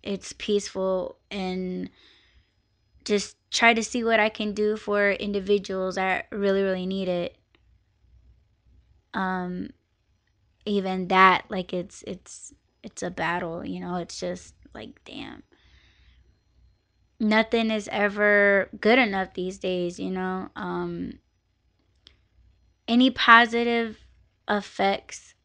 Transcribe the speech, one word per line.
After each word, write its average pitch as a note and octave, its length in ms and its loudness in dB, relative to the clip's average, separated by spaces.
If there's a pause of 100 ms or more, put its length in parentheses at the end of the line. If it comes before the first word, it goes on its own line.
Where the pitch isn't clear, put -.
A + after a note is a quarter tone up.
it's G3 300 -8
peaceful F#3+ 840 -2 (120)
and F#3 600 -6 (1160)
just - 320 -2 (120)
try A#3 240 4
to A3+ 80 0
see A#3 220 -4
what A3+ 160 2
I G#3+ 80 4
can G#3+ 260 -6
do G#3 220 0
for G#3 360 0
individuals G3 840 -2
that F#3 360 -2
really, G3 320 2
really F#3 220 -2
need F#3+ 220 -4
it. F3 300 -4 (1800)
Um, F#3 560 -4 (960)
even F#3+ 420 -2
that, F#3+ 420 6
like, F#3 240 -6
it's, F3+ 320 -8
it's, - 480 -16 (300)
it's - 200 -14
a F3 60 -6
battle, E3+ 560 -4
you F3+ 140 -8
know? F3+ 160 -6
It's F3 240 -8
just F3+ 340 -8 (200)
like, - 320 -18
damn. - 380 -16 (1800)
Nothing A3 500 2
is G#3+ 180 -4
ever G3+ 800 4 (100)
good A#3 200 6
enough G3 340 0
these F#3 260 -6
days, F3+ 380 -2
you F#3 140 -6
know? F#3 460 -4
Um, F3 640 -6 (1700)
any B3 240 6
positive A#3 840 4 (520)
effects - 840 -4 (120)